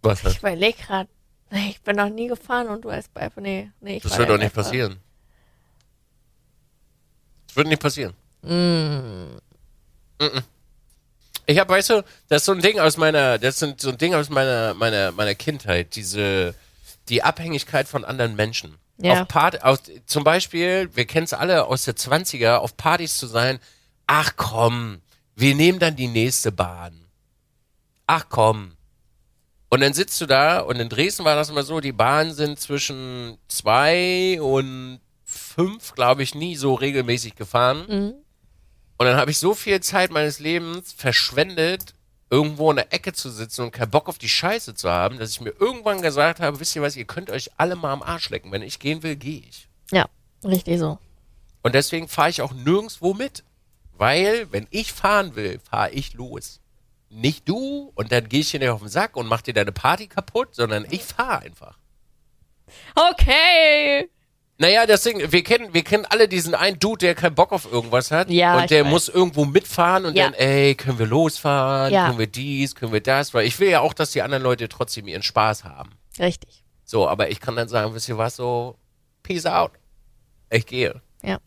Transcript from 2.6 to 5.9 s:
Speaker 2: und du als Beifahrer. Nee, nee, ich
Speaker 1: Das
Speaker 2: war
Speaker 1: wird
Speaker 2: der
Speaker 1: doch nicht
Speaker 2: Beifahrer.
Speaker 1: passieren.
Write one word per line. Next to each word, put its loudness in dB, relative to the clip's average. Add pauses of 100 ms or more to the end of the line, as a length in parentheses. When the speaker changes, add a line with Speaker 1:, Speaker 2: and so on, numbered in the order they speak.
Speaker 2:
und -10
du -12
als -10
Beifahrer. -12
Nee, -8
nee, -12
ich -14
Speaker 1:
Das -4
Speaker 2:
war -2
Speaker 1:
wird 2
Speaker 2:
der 4
Speaker 1:
doch 0
nicht -2
Speaker 2:
Beifahrer. -4
Speaker 1:
passieren. -4 (2500)